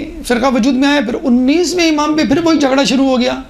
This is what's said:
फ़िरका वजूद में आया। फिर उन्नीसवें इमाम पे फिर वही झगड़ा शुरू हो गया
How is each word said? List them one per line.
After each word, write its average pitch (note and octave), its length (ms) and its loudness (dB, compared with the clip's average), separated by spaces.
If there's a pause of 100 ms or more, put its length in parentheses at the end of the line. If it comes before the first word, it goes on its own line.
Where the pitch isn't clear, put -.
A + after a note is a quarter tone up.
(260)
फ़िरका B3 240 0
वजूद B3+ 260 0
में C4+ 120 2
आया। C#4+ 140 0
फिर A#3 120 -4
उन्नीसवें D4+ 720 0
इमाम D4+ 280 0
पे D#4 100 0
फिर C#4 140 2
वही E4 180 2
झगड़ा C4+ 260 2
शुरू C4 260 0
हो B3+ 80 0
गया B3 160 0 (160)